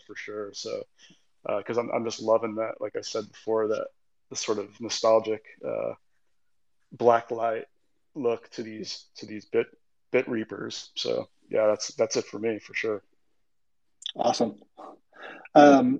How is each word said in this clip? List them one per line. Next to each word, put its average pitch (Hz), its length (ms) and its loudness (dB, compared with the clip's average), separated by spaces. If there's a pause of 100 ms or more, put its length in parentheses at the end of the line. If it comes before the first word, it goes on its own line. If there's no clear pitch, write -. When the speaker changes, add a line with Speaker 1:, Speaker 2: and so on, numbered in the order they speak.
Speaker 1:
for 101 100 -18
sure. 104 380 -10
So, 110 300 -8 (640)
uh, 104 180 -2
'cause 113 140 -4
I'm, 117 140 -2
I'm 120 140 -2
just 110 160 -8
loving 110 340 2
that, 110 240 -6
like 107 160 -8
I 104 60 -6
said 107 280 -8
before, 110 400 -2
that - 180 -2 (420)
the 123 60 -12
sort 104 240 -4
of 101 200 -12
nostalgic, 110 640 2 (220)
uh, 57 280 -4 (960)
black 117 400 4
light 113 340 -4 (500)
look 117 360 -2
to 123 120 -10
these, 110 420 -12 (120)
to - 80 -14
these 107 200 -14
bit, 117 220 -2 (440)
bit 127 160 0
reapers. 113 680 -8
So - 340 -4 (200)
yeah, 107 180 2
that's, - 280 -2
that's 113 220 0
it 117 80 -2
for - 140 -14
me 110 200 -4
for - 140 -20
sure. 107 280 -4 (1120)
Speaker 2:
Awesome. 117 400 0 (1000)
Um, 139 440 10